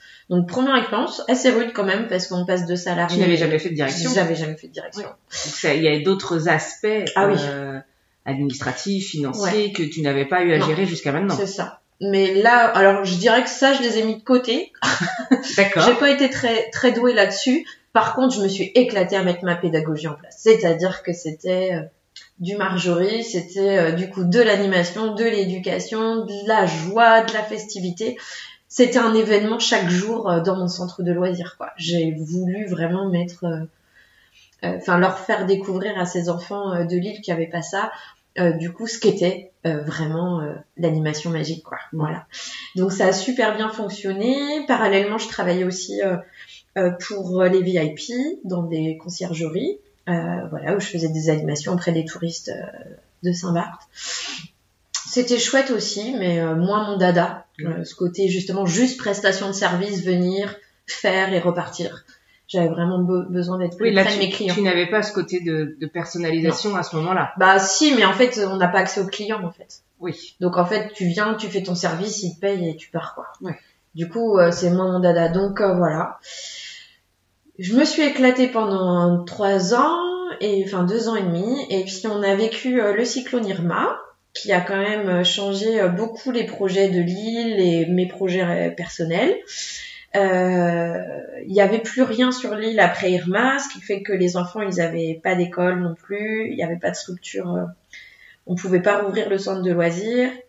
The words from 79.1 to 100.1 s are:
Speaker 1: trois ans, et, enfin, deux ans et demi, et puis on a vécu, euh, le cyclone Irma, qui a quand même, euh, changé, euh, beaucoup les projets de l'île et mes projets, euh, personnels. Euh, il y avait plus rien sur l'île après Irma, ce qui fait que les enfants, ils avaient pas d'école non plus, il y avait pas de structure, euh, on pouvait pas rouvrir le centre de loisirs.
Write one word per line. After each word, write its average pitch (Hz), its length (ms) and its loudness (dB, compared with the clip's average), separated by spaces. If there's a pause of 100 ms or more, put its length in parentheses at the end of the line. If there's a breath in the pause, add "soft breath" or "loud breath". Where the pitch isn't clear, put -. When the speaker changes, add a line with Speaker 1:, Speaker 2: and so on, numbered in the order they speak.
Speaker 1:
trois 196 500 0
ans, 302 240 4 (420)
et, 196 240 0
enfin, 185 200 -2
deux 214 240 0
ans 226 80 0
et 202 60 -2
demi, 190 480 -2
et 190 140 0
puis - 220 -12
on 208 160 -2
a 196 140 2
vécu, 233 440 0
euh, 208 140 2
le 220 100 0
cyclone 247 420 -4
Irma, 180 520 -2 (340)
qui 208 200 -4
a 180 80 4
quand 196 180 -4
même, 208 300 -2
euh, 180 160 2
changé, 202 560 0
euh, 185 80 4
beaucoup 226 420 -4
les 233 140 0
projets 190 440 2
de 180 120 2
l'île 214 600 -2
et 170 260 4
mes 180 200 2
projets, 185 360 -2
euh, 175 280 0
personnels. 175 640 -2 (800 loud breath)
Euh, 180 840 2 (440)
il 190 80 -8
y 208 60 6
avait 208 200 4
plus - 220 0
rien 247 280 2
sur 226 240 -4
l'île 220 260 -2
après 180 300 2
Irma, 196 480 2
ce 277 100 -6
qui - 120 -16
fait 196 220 -6
que 208 100 -6
les 180 240 2
enfants, 180 260 -4
ils 180 180 -2
avaient 165 420 -2
pas 185 120 0
d'école 180 480 0
non 170 120 -2
plus, 214 580 -6
il 147 60 -8
y 175 40 -2
avait 170 160 -4
pas 180 120 -4
de 180 60 -6
structure, 180 580 -8
euh, 180 100 -2 (800 loud breath)
on 180 80 -4
pouvait 180 280 2
pas 208 200 4
rouvrir 196 260 -2
le 196 100 2
centre 190 240 -4
de 180 100 0
loisirs. 196 580 0 (180)